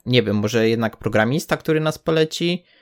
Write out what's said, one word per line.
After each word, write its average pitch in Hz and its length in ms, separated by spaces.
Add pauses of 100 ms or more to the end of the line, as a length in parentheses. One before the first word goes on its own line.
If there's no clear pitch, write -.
Nie 123 180
wiem, 104 120
może 110 340
jednak 117 280
programista, 110 600
który 156 220
nas 156 200
poleci? 165 640 (180)